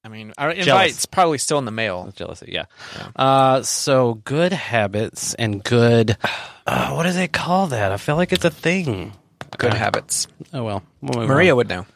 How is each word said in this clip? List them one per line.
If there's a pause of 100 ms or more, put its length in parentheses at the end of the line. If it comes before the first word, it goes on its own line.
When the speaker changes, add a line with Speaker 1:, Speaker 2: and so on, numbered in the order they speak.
Speaker 1:
I
mean,
our
Speaker 2:
Jealous.
Speaker 1:
invite's
probably
still
in
the
mail.
Speaker 2:
That's
jealousy,
yeah. (320)
Speaker 1:
Yeah.
Speaker 2:
Uh,
so (100)
good
habits
and
good, (240)
<sighs>
uh,
what
do
they
call
that?
I
feel
like
it's
a
thing. (440)
Speaker 1:
Good
Speaker 2:
Uh,
Speaker 1:
habits. (260)
Speaker 2:
oh,
well. (180)
We'll
move
Speaker 1:
Maria
Speaker 2:
on.
Speaker 1:
would
know. (100)